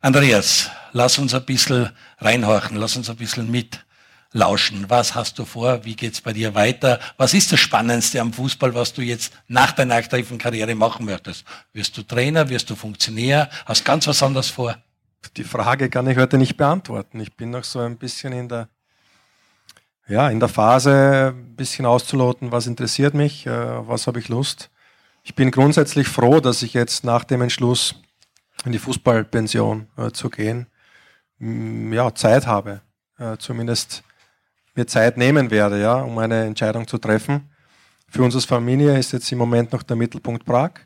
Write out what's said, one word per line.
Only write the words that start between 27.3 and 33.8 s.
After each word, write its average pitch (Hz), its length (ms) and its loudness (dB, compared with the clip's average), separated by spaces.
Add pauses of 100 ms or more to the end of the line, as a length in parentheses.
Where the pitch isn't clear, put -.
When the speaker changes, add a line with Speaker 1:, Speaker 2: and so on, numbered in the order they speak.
Speaker 2:
Entschluss, 123 540 0 (720)
in 123 80 -4
die 107 60 -2
Fußballpension, 110 1160 -2
äh, 117 160 -6
zu - 180 -8
gehen, 117 380 -6 (720)
mm, 113 540 -6
ja, 117 200 0
Zeit 117 340 4
habe, 101 340 -4 (360)
äh, 113 200 -10
zumindest 117 640 -6 (720)